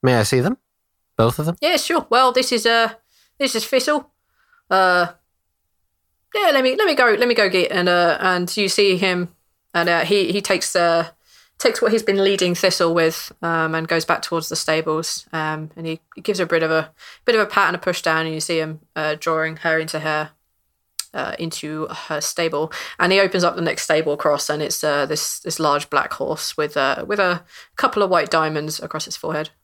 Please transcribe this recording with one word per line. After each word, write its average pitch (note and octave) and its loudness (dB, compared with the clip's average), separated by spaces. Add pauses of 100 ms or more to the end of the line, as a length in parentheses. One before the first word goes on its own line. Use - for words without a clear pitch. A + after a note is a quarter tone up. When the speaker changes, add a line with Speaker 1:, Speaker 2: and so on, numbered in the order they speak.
Speaker 1:
May B2+ 6
I A2+ 4
see B2+ 2
them? G3 0 (580)
Both A#2 2
of D3+ -2
them? E3+ -2
Speaker 2:
Yeah, D#4+ 2
sure. E4 -2
Well, B3+ 4
this B3+ 0
is, A3+ 0
uh, A3+ 2 (460)
this C4 -2
is G#3+ -2
Thistle. C4+ 0 (580)
Uh, F3+ 4 (1300)
yeah, G4+ 4
let C4+ 4
me, C4 2
let G#4 2
me D#4+ 2
go, A#3+ 4
let B3 2
me A#3+ 2
go A3 4
get, F3+ 0
and, F3+ 2
uh, F3 4
and F3+ -2
you G3+ 0
see F#3+ 4
him, F3+ 0 (440)
and, E3+ 2
uh, E3+ 4
he, F#3 2
he G3+ 0
takes, - -2
uh, E3+ 2 (500)
takes A#3 0
what A3 4
he's A3+ 2
been G3 2
leading F#3+ 2
Thistle F3 2
with, E3 0 (100)
um, E3 -2
and D#3+ -4
goes E3 0
back - 0
towards E3 -4
the D#3 -6
stables. D#3+ -2
Um, D#3 -6
and E3 -10
he, D#3+ -8 (140)
he - -18
gives G3 -2
her F#3 0
a - -12
bit E3+ 2
of D#3+ 0
a, D#3+ 0 (340)
bit A#3+ 4
of A3 4
a G3+ 2
pat G3 2
and F3 0
a F3 -6
push F3 -4
down, D#3+ 2
and D#3+ -6
you D#3 -6
see E3 -2
him, D#3 -6 (140)
uh, D#3 -2
drawing D#3+ -2
her D#3+ 0
into D#3+ -6
her, D#3 -4 (840)
uh, - -6
into D#3 -8
her - -8
stable. D#3+ -2 (280)
And F3 2
he F#3+ 6
opens F#3+ 2
up E3+ 2
the F3 -6
next - -2
stable D#3 0
across, D3 0
and D3+ -2
it's, D3 -6
uh, C#3+ 0
this, - -4
this - -8
large D3 0
black - -2
horse - -6
with, D3+ -4
uh, C3+ 0
with G3+ -2
a F3 0 (340)
couple G#3+ 2
of F#3 0
white D#3+ 2
diamonds D#3 -2
across - -8
its - -10
forehead. D#3 -6 (140)